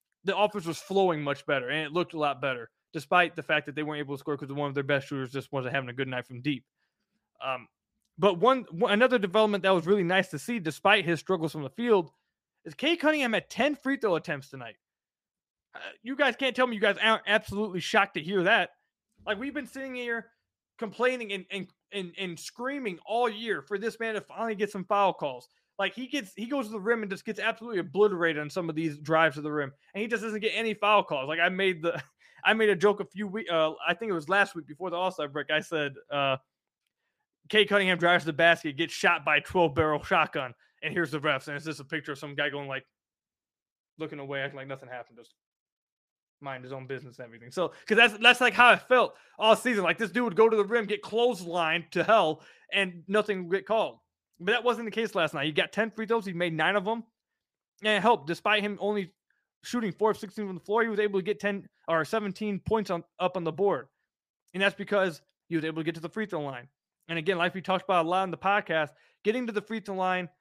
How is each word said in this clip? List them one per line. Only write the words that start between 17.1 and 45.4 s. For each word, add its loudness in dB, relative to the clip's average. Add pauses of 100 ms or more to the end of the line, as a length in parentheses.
absolutely 0
shocked 2
to -4
hear 0
that. 4 (540)
Like, -4
we've -8
been -8
sitting -12
here -6 (440)
complaining -2
and, -6
and, -8 (240)
and, -8
and -6
screaming -8
all 0
year -4
for -6
this -8
man -4
to -4
finally -6
get -2
some -8
foul 2
calls. -8 (300)
Like, -2
he -10
gets, -6
he -8
goes -2
to -12
the -8
rim 0
and -6
just -8
gets -6
absolutely -4
obliterated 2
on -6
some -4
of -8
these -4
drives 4
to -10
the -4
rim, -2 (200)
and -8
he -4
just -4
doesn't -4
get 0
any -2
foul 4
calls. -4
Like, -4
I 4
made 0
the, -2 (200)
<laughs> -20
I 4
made 2
a 2
joke 2
a -10
few -10
wee-, -8
uh, 2 (140)
I 2
think -4
it -2
was -6
last 2
week -12
before -10
the -4
All-Star -4
break. -8
I 2
said, -2 (180)
uh, 0 (1120)
"Cade 4
Cunningham 4
drives 4
to -14
the -2
basket, 4
gets -4
shot 2
by 4
a 2
twelve 2
barrel 0
shotgun, 0 (280)
and -6
here's 0
the -6
refs." 0
And -8
it's -12
just -8
a -16
picture -8
of -10
some -12
guy -2
going, -8
like, -10 (1120)
looking -10
away, -8
acting -8
like -14
nothing -12
happened, -14
just -20 (1080)